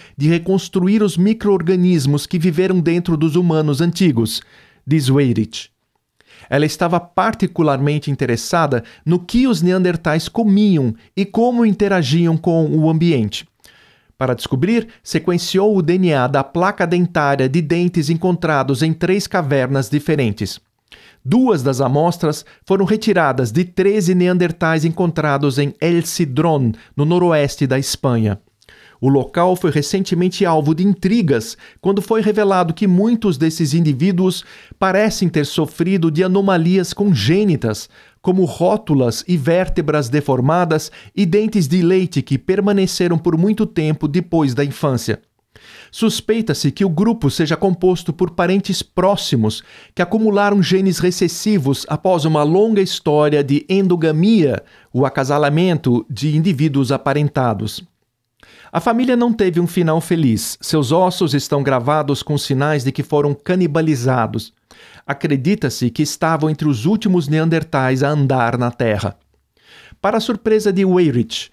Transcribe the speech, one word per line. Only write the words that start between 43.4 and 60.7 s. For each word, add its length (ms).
tempo 440
depois 460
da 100
infância. 560
Suspeita-se 840
que 120
o 40
grupo 420
seja 260
composto 560
por 180
parentes 520
próximos 800
que 60
acumularam 600
genes 360
recessivos 880
após 360
uma 180
longa 380
história 640
de 240
endogamia, 920
o 120
acasalamento 1040
de 260
indivíduos 560
aparentados. 920
A 80
família 340
não 180
teve 280
um 60
final 340
feliz. 600
Seus 300